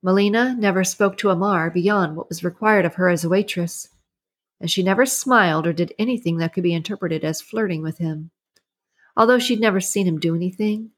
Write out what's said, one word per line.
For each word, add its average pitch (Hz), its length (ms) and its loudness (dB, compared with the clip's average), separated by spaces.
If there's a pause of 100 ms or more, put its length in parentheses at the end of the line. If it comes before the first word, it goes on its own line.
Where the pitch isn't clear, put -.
Melina 208 520 2
never 196 280 2
spoke 196 340 0
to 202 140 0
Omar 175 400 0
beyond 180 440 0
what - 140 -12
was 170 140 -10
required 196 420 2
of 165 100 -2
her 185 140 2
as 170 140 0
a 165 60 -2
waitress, 185 600 -2 (680)
and 165 100 -6
she 185 140 0
never 190 220 4
smiled 196 600 2
or 170 80 0
did 170 240 -2
anything 220 400 -2
that 165 160 -2
could 180 100 -4
be 175 100 2
interpreted 170 500 -4
as 160 180 -4
flirting 190 400 -4
with 160 160 -8
him. 160 320 -6 (840)
Although 240 240 4
she'd 240 200 -2
never 208 200 2
seen 190 280 -2
him 160 120 -2
do 165 160 -2
anything 214 640 -4